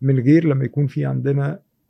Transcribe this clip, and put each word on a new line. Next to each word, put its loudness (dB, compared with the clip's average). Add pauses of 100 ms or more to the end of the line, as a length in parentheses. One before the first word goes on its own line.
من 0
غير 4
لما 0
يكون -2
في -6
عندنا -4 (300)